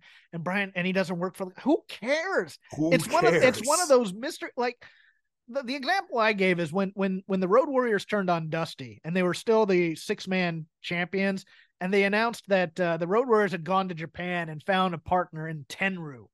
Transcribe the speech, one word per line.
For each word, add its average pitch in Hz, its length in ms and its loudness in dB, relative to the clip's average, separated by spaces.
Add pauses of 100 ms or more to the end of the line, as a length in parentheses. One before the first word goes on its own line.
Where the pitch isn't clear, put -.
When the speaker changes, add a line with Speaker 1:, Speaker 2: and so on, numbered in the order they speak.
(320)
Speaker 1:
and 170 100 -8
Bryan, 196 320 -2
and 180 140 -2
he 185 60 0
doesn't 185 260 0
work 185 160 -4
for," 190 120 -8 (160)
who 294 260 2
cares? 285 680 -2 (200)
Speaker 2:
Who 156 160 2
Speaker 1:
It's - 160 4
one 339 160 4
of, - 80 6
it's 254 240 6
Speaker 2:
cares? 220 100 -8
Speaker 1:
one 330 140 4
of 339 80 0
those 240 240 4
mystery, 285 420 -10
like, 247 260 -4 (680)
the, 269 140 -6
the 247 120 -6
example 339 420 -2
I 220 140 4
gave 185 300 2
is 151 100 -4
when, 190 240 -2
when, 190 300 -2
when 190 160 -2
the 180 80 0
Road 262 180 4
Warriors 247 380 0
turned 196 240 -2
on 165 200 0
Dusty, 139 540 -8
and 165 100 -6
they 185 100 2
were 175 100 0
still 220 320 2
the 175 300 2
six-man 180 680 -4 (160)
champions, 190 640 -2 (380)
and 185 120 -2
they 202 120 6
announced 220 420 0
that, 185 320 2
uh, 170 160 2
the 170 100 -2
Road 226 220 2
Warriors 214 240 4
had 170 140 -6
gone 190 240 0
to 180 40 -6
Japan 170 540 -6
and 151 160 -10
found 185 300 2
a 160 40 -4
partner 160 520 -2
in 151 160 -10
Tenryu. 160 680 -6